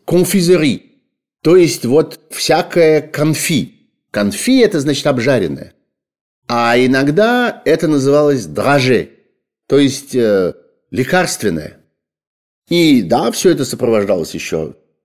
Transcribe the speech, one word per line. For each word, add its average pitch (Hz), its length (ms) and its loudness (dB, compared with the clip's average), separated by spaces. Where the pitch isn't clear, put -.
конфизери, 175 800 2
то 170 140 4
есть 165 280 2
вот 151 360 0
всякое 156 720 0
конфи. 151 880 -4
Конфи — 107 480 0
это 196 180 2
значит 139 300 -4
обжаренное. 113 680 -2
А 117 280 0
иногда 151 880 0
это 165 240 0
называлось 143 580 0
драже, 117 640 0
то 139 100 2
есть, 135 360 -2
э, 101 400 0
лекарственное. 117 880 -4
И 160 340 2
да, 135 280 -2
всё 202 200 0
это 147 140 0
сопровождалось 101 720 -2
ещё 78 400 -8